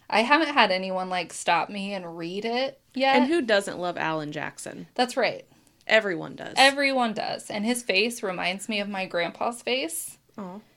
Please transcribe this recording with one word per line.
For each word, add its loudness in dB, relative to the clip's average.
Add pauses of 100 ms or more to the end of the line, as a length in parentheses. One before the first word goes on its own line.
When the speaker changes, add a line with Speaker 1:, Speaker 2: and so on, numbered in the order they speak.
Speaker 1:
I 4
haven't 4
had 6
anyone, -2
like, -4
stop 2
me -6
and -10
read -6
it -2 (140)
yet. 4
Speaker 2:
And 6
who 2
doesn't 0
love -4
Alan -2
Jackson? -10
Speaker 1:
That's 0
right. 0 (400)
Speaker 2:
Everyone 2
does. -12
Speaker 1:
Everyone 4
does. -6
And -4
his 0
face 0
reminds -4
me -2
of -4
my -6
grandpa's -4
face. -4 (180)
Speaker 2:
Aw. -12 (180)